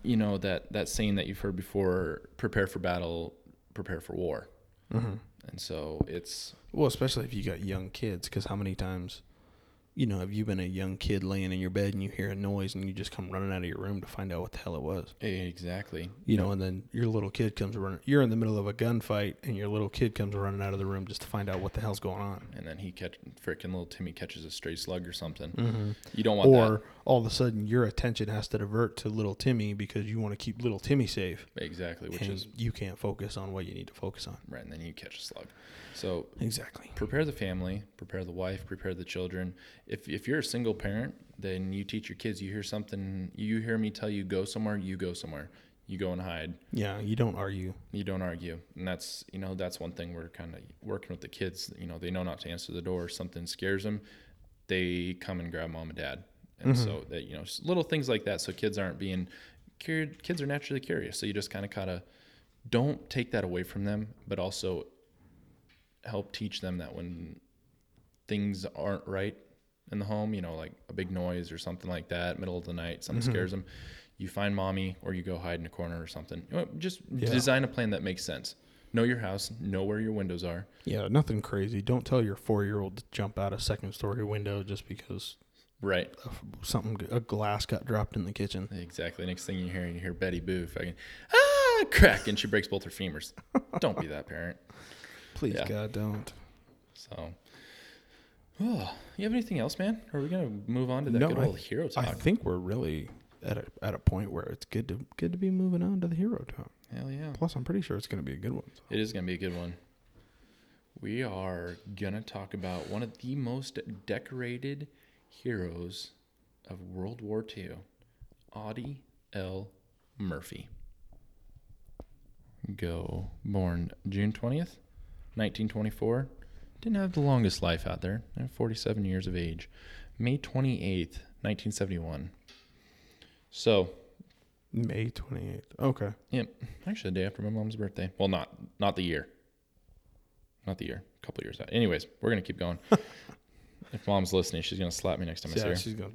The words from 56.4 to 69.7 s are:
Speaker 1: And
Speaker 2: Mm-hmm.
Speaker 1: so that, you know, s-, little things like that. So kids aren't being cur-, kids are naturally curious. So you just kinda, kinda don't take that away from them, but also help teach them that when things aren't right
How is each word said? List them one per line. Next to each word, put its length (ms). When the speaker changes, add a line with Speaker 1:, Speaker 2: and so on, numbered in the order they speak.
Speaker 1:
And 140
Speaker 2:
Mm-hmm. 100
Speaker 1:
so 240
that, 140
you 120
know, 60
s-, 220
little 200
things 240
like 180
that. 160
So 120
kids 240
aren't 220
being 280
cur-, 280
kids 200
are 60
naturally 320
curious. 400
So 60
you 80
just 160
kinda, 180
kinda 360
don't 400
take 220
that 120
away 200
from 220
them, 240
but 120
also 460
help 260
teach 300
them 160
that 180
when 440
things 380
aren't 320
right 280